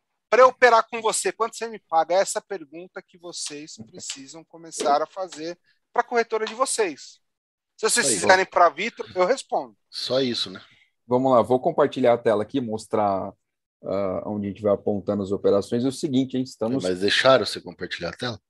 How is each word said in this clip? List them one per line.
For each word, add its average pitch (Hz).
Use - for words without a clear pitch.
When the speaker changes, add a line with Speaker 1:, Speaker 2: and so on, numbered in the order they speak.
Speaker 1:
pra 226
eu 254
operar 226
com 226
você, 202
quanto 226
você 226
me 220
paga? 160
É 190
essa 208
pergunta 175
que 185
vocês 160
precisam 180
começar 156
a 151
fazer 170
pra 233
corretora 226
de 214
vocês. 220
Se 220
vocês -
Speaker 2:
Aí, 233
Speaker 1:
fizerem 190
Speaker 2:
vamos. 185
Speaker 1:
pra 175
Vitro, 208
eu 185
respondo. 180
Speaker 2:
Só -
isso, 117
né? 95
Speaker 3:
Vamos 127
lá, 120
vou 127
compartilhar 131
a 117
tela 107
aqui, 135
mostrar, 104
ah, 95
onde 104
a 101
gente 95
vai 104
apontando 104
as 95
operações. 98
É 135
o 131
seguinte, 131
hein, 131
estamos 123
Speaker 2:
Mas 90
deixaram 104
você -
compartilhar 87
a -
tela? 120